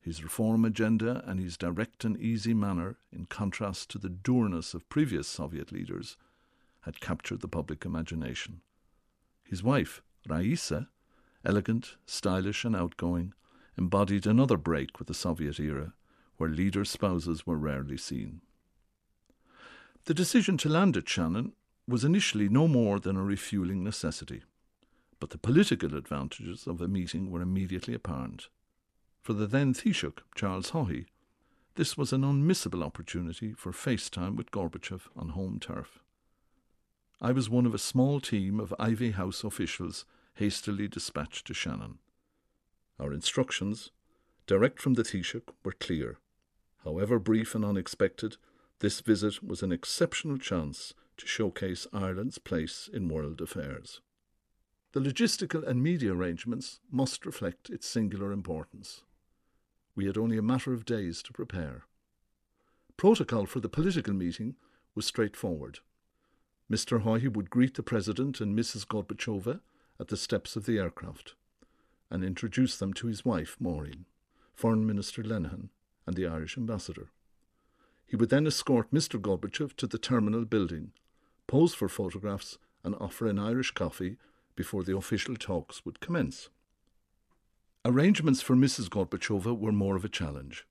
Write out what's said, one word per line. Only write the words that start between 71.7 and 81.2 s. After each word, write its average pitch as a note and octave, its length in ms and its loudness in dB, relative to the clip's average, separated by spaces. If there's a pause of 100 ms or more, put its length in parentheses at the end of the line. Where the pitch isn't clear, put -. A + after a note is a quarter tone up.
and F#2 140 -2
introduce A2 540 0
them G2 160 -2
to A#2 140 -6
his G#2+ 180 -4
wife, F2+ 340 0
Maureen, D2+ 460 -6 (500)
Foreign A2 320 2
Minister G#2 360 -4
Lenihan, G#2 440 -4 (400)
and F2 80 -2
the F#2 100 -2
Irish D#2+ 320 -4
Ambassador. A2 540 -6 (960)
He - 80 -2
would A2+ 140 4
then D3 180 6
escort C3 460 2
Mister D3 260 0
Gorbachev G2 560 -2
to B2+ 120 -4
the - 120 -4
terminal A2+ 460 2
building, E2+ 480 0 (540)